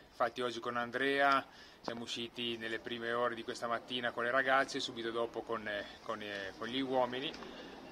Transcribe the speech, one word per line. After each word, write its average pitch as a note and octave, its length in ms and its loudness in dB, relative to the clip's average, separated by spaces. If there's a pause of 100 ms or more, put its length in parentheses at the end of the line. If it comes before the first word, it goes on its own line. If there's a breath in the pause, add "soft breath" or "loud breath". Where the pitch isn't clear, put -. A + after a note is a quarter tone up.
(120 loud breath)
Infatti A#2+ 280 0
oggi A#2+ 220 -2
con A#2+ 160 0
Andrea C3+ 680 4 (360 loud breath)
siamo A#2 220 -6
usciti A#2 520 -4
nelle A2+ 240 -2
prime A#2 320 -4
ore A#2+ 240 2
di A2+ 80 -6
questa A#2+ 240 -4
mattina A#2+ 440 -2
con A#2 120 0
le A#2+ 80 2
ragazze C3+ 460 4
e - 20 0
subito A#2 320 -2
dopo A#2 300 0
con, A2 260 -2
eh, G2+ 180 -2 (180)
con, A2 180 -4
eh, G2+ 360 -4
con A2 120 -4
gli B2+ 100 0
uomini. C3 500 2 (640 loud breath)